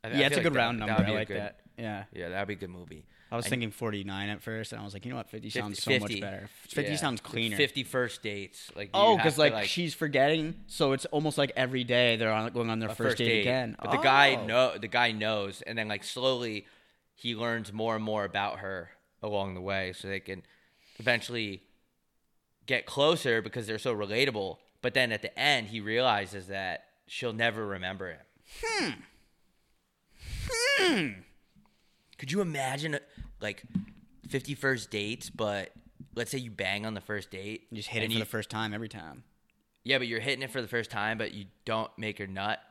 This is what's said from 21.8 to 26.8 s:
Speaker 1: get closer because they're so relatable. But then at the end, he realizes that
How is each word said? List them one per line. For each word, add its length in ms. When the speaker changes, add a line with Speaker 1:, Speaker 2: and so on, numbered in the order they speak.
Speaker 1:
get 180
closer 560
because 260
they're 120
so 160
relatable. 640
But 120
then 180
at 120
the 140
end, 320
he 120
realizes 680
that 380